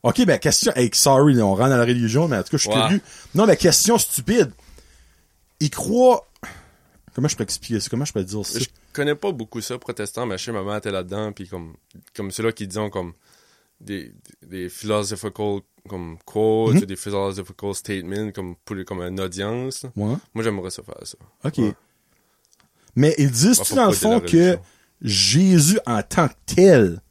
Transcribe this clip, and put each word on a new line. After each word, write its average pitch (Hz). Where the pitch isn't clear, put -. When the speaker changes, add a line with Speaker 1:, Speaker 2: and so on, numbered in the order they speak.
Speaker 1:
Ok, -
ben, 147
question, -
hey, 123
sorry, 139
là, 113
on 98
rentre 117
dans 131
la 120
religion, 123
mais 127
en 92
tout -
cas, 156
je -
suis 104
Speaker 2:
Ouais. 110
Speaker 1:
curieux. 175
Non, 208
mais 190
question 190
stupide. 175
Il 151
croit, 240
comment 135
je -
peux 117
expliquer -
ça ? -
Comment 127
je -
peux 101
dire 101
ça ? 110
Speaker 2:
Je 127
connais 147
pas 196
beaucoup 113
ça, -
protestant, 117
mais 95
je -
sais, 120
ma 101
mère 104
était 104
là-dedans, 98
puis 98
comme, 82
comme 98
ceux-là 110
qui 104
disent, 95
comme, 87
des, 82
des 90
philosophical, 104
comme, 87
quotes, 110
Speaker 1:
Mhm. 190
Speaker 2:
ou -
des 95
philosophical 98
statements, 98
comme, 90
pour, 107
comme 92
une 92
audience, 101
là. 127
Speaker 1:
Ouais. 107
Speaker 2:
Moi, 113
j'aimerais 98
ça -
faire -
ça. -
Speaker 1:
OK. 151
Speaker 2:
Ouais. 107
Speaker 1:
Mais 151
ils 139
disent-tu, 160
Speaker 2:
Ouais, -
Speaker 1:
dans 247
le 113
Speaker 2:
pourquoi 107
de 233
la 233
Speaker 1:
fond, -
que 170
Speaker 2:
religion ? 175
Speaker 1:
Jésus, 151
en 110
tant -
que -
tel 123